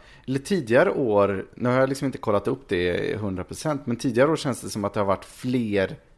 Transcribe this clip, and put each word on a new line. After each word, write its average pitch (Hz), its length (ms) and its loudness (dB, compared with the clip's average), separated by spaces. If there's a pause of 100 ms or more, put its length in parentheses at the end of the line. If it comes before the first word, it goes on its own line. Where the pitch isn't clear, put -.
(260)
Eller 135 120 -2
tidigare 143 520 2
år, 101 640 2
nu 123 140 -2
har 127 120 2
jag 135 80 4
liksom 139 180 -4
inte 127 120 -4
kollat 101 300 0
upp - 200 -4
det 90 520 0
hundra 92 240 -4
procent, 147 420 -6
men 117 100 -2
tidigare 131 340 2
år 156 60 2
känns 131 240 -4
det 104 100 -10
som 104 140 -4
att 101 100 -4
det 110 60 0
har 101 60 0
varit - 180 0
fler 113 720 -2 (220)